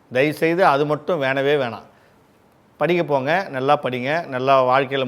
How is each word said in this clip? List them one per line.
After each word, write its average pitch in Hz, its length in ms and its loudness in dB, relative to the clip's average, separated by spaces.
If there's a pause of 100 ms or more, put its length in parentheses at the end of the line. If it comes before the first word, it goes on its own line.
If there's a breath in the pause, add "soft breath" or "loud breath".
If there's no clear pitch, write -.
(140)
தயவு 143 200 2
செய்து 170 320 0
அது 147 200 4
மட்டும் 147 360 -4
வேணவே 135 340 0
வேணாம். 117 320 -4 (920 soft breath)
படிக்க 170 260 0
போங்க, 147 460 -2
நல்லா 139 340 0
படிங்க, 131 420 -4
நல்லா 135 380 2
வாழ்க்கையில 131 440 0